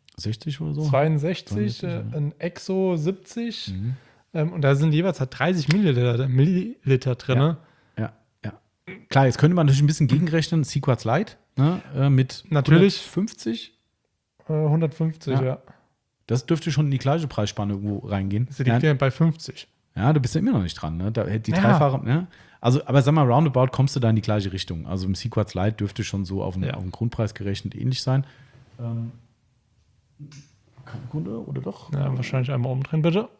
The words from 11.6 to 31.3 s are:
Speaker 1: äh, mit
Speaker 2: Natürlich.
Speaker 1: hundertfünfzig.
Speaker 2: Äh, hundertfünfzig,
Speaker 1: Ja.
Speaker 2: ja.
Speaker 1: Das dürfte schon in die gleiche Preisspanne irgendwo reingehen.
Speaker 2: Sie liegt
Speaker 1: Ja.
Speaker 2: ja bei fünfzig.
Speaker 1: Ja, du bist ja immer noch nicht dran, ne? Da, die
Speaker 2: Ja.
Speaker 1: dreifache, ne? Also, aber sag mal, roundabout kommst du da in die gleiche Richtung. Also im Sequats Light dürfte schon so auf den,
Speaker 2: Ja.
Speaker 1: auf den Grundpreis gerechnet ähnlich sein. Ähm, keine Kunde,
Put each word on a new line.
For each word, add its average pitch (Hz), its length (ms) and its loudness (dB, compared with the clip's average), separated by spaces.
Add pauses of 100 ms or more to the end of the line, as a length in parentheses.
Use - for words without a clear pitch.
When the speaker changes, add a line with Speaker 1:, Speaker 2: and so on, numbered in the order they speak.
Speaker 1:
äh, 139 140 2
mit 131 400 2
Speaker 2:
Natürlich. 160 480 6
Speaker 1:
hundertfünfzig. - 760 -6 (760)
Speaker 2:
Äh, 156 60 -4
hundertfünfzig, 156 800 0
Speaker 1:
Ja. 127 100 2
Speaker 2:
ja. 131 140 -2 (680)
Speaker 1:
Das 120 180 -2
dürfte 165 260 -2
schon 147 140 2
in 143 60 0
die 131 80 0
gleiche 151 280 0
Preisspanne 104 460 -4
irgendwo 101 240 -4 (100)
reingehen. 101 440 -2
Speaker 2:
Sie - 120 -6
liegt 123 200 2
Speaker 1:
Ja. 156 60 4
Speaker 2:
ja 147 40 4
bei 135 160 2
fünfzig. - 580 -2 (280)
Speaker 1:
Ja, 127 180 2
du 151 60 4
bist 117 160 -2
ja 160 40 0
immer 226 140 0
noch 117 80 2
nicht 85 140 -4
dran, 80 200 -6
ne? 95 160 -4
Da, 110 120 -2
die 107 280 -2
Speaker 2:
Ja. 170 80 2
Speaker 1:
dreifache, 147 460 4
ne? 160 220 0 (340)
Also, 127 240 2
aber 131 160 4
sag 139 120 4
mal, 156 120 4
roundabout 131 460 4
kommst 135 240 0
du 139 40 -2
da 113 120 4
in 110 40 4
die 107 60 2
gleiche 101 320 -2
Richtung. 90 320 -8
Also 92 220 -4
im 95 80 0
Sequats - 400 -4
Light 104 240 0
dürfte 101 240 -4
schon 98 200 -6
so 95 200 -6
auf 95 100 -6
den, 92 100 -4
Speaker 2:
Ja. - 120 -4
Speaker 1:
auf 95 80 -8
den 92 80 -8
Grundpreis 117 420 -4
gerechnet 98 420 -6
ähnlich 127 280 -4
sein. 135 220 0 (540)
Ähm, 117 320 -6 (1700)
keine - 240 -14
Kunde, 196 360 -8